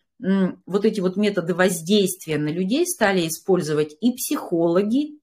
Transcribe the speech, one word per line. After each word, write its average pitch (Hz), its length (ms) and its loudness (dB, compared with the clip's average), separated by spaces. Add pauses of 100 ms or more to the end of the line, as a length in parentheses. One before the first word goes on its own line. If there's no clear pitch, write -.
(220)
м, 190 440 0
вот 196 200 0
эти 214 140 0
вот 180 180 -2
методы 202 360 0
воздействия 180 840 0
на 151 120 -2
людей 190 360 -2
стали 196 420 0
использовать 151 720 0
и 240 140 2
психологи, 208 1080 0